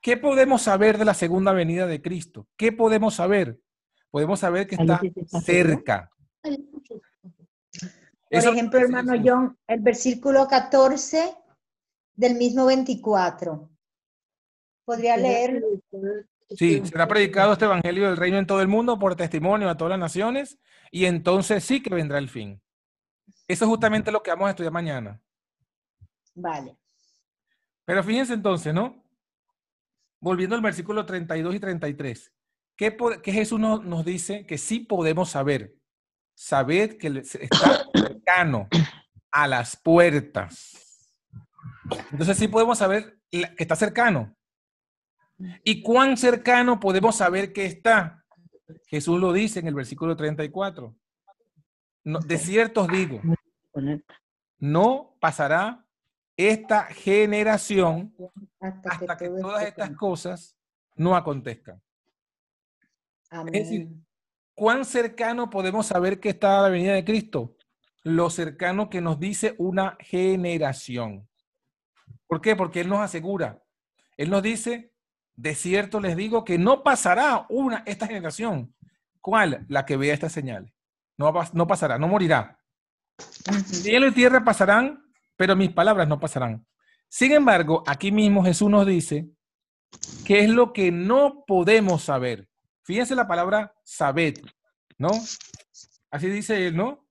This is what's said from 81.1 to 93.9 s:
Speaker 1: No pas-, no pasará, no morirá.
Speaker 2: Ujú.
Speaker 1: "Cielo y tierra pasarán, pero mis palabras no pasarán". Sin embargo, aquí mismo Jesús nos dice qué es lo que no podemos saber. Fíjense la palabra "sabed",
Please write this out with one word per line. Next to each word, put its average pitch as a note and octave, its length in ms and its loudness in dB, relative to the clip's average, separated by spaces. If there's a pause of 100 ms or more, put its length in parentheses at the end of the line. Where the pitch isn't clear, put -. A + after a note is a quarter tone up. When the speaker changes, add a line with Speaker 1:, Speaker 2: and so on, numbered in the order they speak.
Speaker 1:
No D3+ 140 2
pas-, E3 200 -4
no E3+ 140 2
pasará, D#3+ 320 0
no D#3 100 0
morirá. E3 520 0 (880)
Speaker 2:
Ujú. G3+ 140 0
Speaker 1:
"Cielo G3+ 460 2
y A#3 40 2
tierra B3 320 6
pasarán, A3+ 600 2 (320)
pero F#3 200 4
mis F#3+ 160 2
palabras F3+ 360 2
no D3+ 120 0
pasarán". A#2+ 460 -6 (420)
Sin C4 240 2
embargo, F#3+ 540 4
aquí C#3+ 260 -2
mismo G3+ 320 4
Jesús F#3 260 2
nos G3+ 160 6
dice E3 440 -2 (960)
qué G3+ 180 4
es G#3+ 60 6
lo A#3+ 220 4
que F#3 200 2
no B3 540 2
podemos F#3+ 580 4
saber. B2 440 -4 (340)
Fíjense A#3+ 320 -4
la A#3+ 140 2
palabra F#3+ 460 -2 (100)
"sabed", D3+ 500 -2 (640)